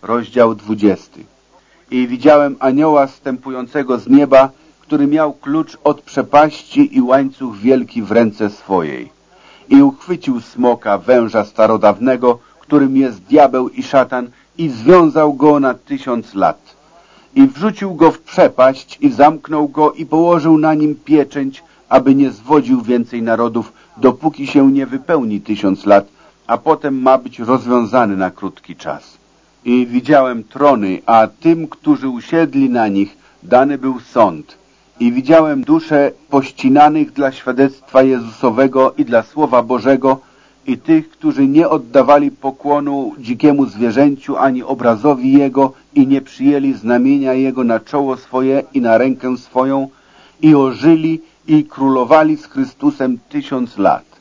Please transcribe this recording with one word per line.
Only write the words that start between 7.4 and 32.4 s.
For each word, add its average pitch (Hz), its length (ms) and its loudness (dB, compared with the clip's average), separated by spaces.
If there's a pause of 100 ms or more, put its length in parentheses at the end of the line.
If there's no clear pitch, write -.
wielki 120 460 -2
w 98 100 -6
ręce 107 380 0
swojej. 78 600 -6 (580)
I 139 140 6
uchwycił 139 580 -2
smoka, 113 580 -2
węża 113 460 0
starodawnego, 110 920 0 (220)
którym 139 360 0
jest 120 260 -2
diabeł 127 460 2
i 127 140 -12
szatan, 127 460 -2 (300)
i 165 100 -4
związał 151 680 4
go 147 260 2
na 131 140 0
tysiąc 127 600 -10
lat. 87 420 -4 (580)
I 269 120 6
wrzucił 196 480 -6
go 156 160 2
w - 100 -12
przepaść - 800 0
i 143 100 2
zamknął 151 580 0
go 147 240 0
i 156 140 -12
położył 160 520 2
na 156 160 0
nim 151 200 -2 (100)
pieczęć, 139 580 -2 (260)
aby 131 260 2
nie 135 160 0
zwodził 123 520 0
więcej 117 400 -4
narodów, 117 500 -2 (240)
dopóki 135 500 -2
się 135 260 2
nie 139 140 -2
wypełni 123 540 -4
tysiąc 101 460 -4
lat, 101 220 4 (380)
a 120 120 -4
potem 147 440 -4
ma 131 160 2
być - 200 -10
rozwiązany 117 800 -2
na 92 140 -4
krótki - 460 -16
czas. - 400 -14 (480)
I 123 220 0
widziałem 123 580 0
trony, 117 600 0
a 113 220 2 (120)
tym, 165 280 0
którzy 135 400 -4
usiedli 135 640 -2